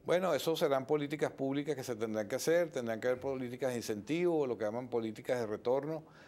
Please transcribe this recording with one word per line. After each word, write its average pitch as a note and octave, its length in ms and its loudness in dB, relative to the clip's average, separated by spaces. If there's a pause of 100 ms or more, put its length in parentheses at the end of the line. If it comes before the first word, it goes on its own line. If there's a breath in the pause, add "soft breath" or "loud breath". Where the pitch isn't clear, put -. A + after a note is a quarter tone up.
Bueno, F3 300 2
eso D#3+ 220 2
serán C#3 320 2
políticas D3 440 0
públicas C#3 440 -2
que B2+ 80 -8
se A#2+ 120 -2
tendrán G#2+ 320 -2
que B2+ 100 -2
hacer, E3 340 2
tendrán A2+ 280 -2
que A#2 80 0
haber B2+ 120 2
políticas C3 500 -2
de B2 80 0
incentivo, D3 680 0
lo A#2 100 -2
que G#2+ 80 0
llaman A#2+ 220 -2
políticas A#2 520 -2
de A#2 60 0
retorno, C#3 560 0 (260 loud breath)